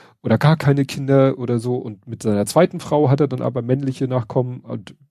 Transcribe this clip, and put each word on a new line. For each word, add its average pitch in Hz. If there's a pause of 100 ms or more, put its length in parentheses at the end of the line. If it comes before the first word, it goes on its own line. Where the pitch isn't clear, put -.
(220)
oder 110
gar 156
keine 139
Kinder 135
oder 120
so 123
und 110
mit 113
seiner 104
zweiten 180
Frau 147
hat 139
er 147
dann 127
aber 120
männliche 135
Nachkommen 123
und 117 (160)